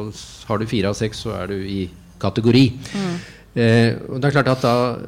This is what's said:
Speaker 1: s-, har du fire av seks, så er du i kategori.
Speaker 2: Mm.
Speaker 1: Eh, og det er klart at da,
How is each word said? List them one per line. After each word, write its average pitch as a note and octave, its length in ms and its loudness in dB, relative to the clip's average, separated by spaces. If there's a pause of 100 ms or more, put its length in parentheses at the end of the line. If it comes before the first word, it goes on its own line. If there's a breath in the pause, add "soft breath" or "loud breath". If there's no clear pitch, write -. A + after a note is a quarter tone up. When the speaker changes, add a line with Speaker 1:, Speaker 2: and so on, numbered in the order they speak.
(140)
Speaker 1:
s-, - 340 -18
har G#2+ 100 0
du A2 80 -2
fire G#2+ 220 0
av G#2 80 0
seks, A2 300 -4
så A2 100 -6
er F#2 120 -6
du G2 120 -6
i G2 300 -4 (300)
kategori. A#2 520 4 (220 loud breath)
Speaker 2:
Mm. F#3 260 -4 (360 loud breath)
Speaker 1:
Eh, A#2 400 4 (120)
og B2+ 140 -6
det C#3 80 -2
er - 20 2
klart C3+ 160 4
at C3 140 2
da, B2 360 2 (100)